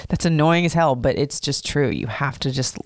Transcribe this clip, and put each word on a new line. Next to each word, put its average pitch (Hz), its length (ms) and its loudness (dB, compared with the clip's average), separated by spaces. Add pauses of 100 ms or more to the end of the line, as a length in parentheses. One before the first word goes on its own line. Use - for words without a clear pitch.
That's 175 160 0
annoying 165 400 4
as 165 80 0
hell, 160 220 4
but 123 220 0
it's 143 220 -2
just - 260 -4
true. 143 240 0
You 73 180 -4
have 131 320 -6
to 135 120 -2
just 131 340 -4